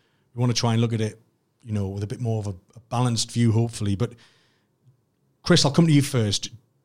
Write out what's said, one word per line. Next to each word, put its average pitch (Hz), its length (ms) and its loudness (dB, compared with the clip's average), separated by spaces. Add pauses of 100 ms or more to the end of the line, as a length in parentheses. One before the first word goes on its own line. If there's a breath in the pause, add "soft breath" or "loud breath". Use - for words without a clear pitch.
(360 soft breath)
We 117 60 -6
wanna 123 120 2
try 113 200 0
and 113 80 2
look 117 100 0
at 113 80 -2
it, 107 180 -6 (460)
you 117 80 -12
know, 101 160 -2
with 101 160 -8
a 101 40 -6
bit 107 120 -10
more 113 200 -2
of 104 80 -6
a, 98 80 -8 (200)
a 113 140 -20
balanced 120 420 -2
view, 117 220 4
hopefully. 110 420 -2
But 113 160 -4 (1300 soft breath)
Chris, 175 200 4
I'll 139 80 0
come 170 160 4
to 156 60 4
you 143 80 6
first. 113 480 -2 (360)